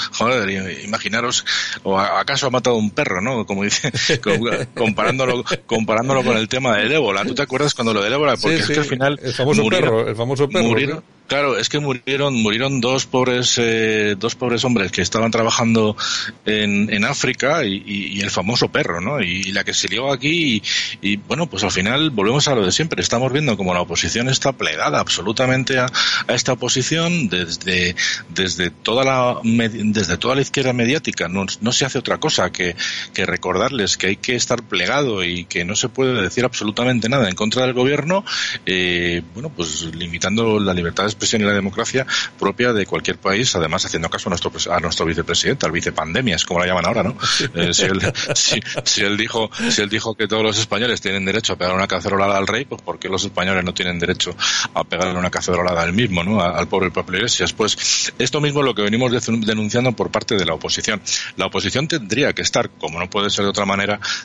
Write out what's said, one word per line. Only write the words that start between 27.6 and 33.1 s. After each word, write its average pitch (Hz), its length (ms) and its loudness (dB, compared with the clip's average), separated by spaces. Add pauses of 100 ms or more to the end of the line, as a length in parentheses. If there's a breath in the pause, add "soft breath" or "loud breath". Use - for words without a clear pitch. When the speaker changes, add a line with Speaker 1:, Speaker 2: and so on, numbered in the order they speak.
Speaker 1:
desde 87 420 -2
toda 120 340 0
la 127 400 2
med-, 113 480 2
desde 95 240 0
toda 120 180 0
la 139 60 2
izquierda 131 320 0
mediática. 120 560 0
No, 95 180 -2 (140)
no 113 120 0
se - 120 2
hace 135 140 -2
otra 92 200 -2
cosa 107 320 0
que, 90 240 -2 (400 loud breath)